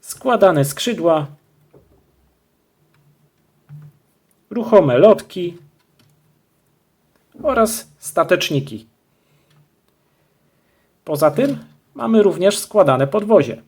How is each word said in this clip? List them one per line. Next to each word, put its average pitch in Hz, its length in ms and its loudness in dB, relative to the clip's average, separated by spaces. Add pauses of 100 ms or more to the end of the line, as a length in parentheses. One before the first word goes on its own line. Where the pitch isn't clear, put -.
składane 190 640 0
skrzydła, 165 600 -4 (3250)
ruchome 208 480 2
lotki 175 600 2 (1900)
oraz 233 560 -2
stateczniki. 160 880 -4 (2250)
Poza 156 260 0
tym 269 260 -4 (360)
mamy 226 300 0
również 190 340 0
składane 139 500 0
podwozie. 175 600 0